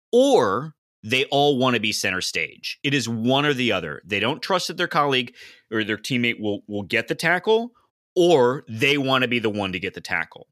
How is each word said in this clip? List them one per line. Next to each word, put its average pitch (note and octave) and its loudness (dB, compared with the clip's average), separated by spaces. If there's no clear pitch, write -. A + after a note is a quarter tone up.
or D#3+ 4
they B2+ 0
all C#3+ 4
wanna B2 2
be G#2+ -2
center F#2 -2
stage. - -8
It C#3 -2
is A#2+ -2
one B2 0
or D3 2
the B2 0
other. E2+ -4
They G2 -4
don't B2+ -2
trust - -2
that E3+ -10
their F3 -4
colleague C3+ 0
or A2 -2
their G#2 -2
teammate A#2+ -2
will, G#2 -4
will G#2 -6
get A2+ -2
the - -4
tackle, G#3+ 0
or D3+ 4
they C#3 0
wanna C3 0
be A#2+ -2
the A2 0
one G2+ -2
to F#2 -6
get F#2 -8
the - -14
tackle. - -8